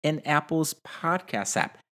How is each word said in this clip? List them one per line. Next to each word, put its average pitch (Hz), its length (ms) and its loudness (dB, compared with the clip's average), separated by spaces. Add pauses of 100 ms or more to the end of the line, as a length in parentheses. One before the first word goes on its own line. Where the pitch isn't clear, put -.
in 151 240 0
Apple's 151 500 2 (120)
podcast 165 680 -2
app - 200 0 (160)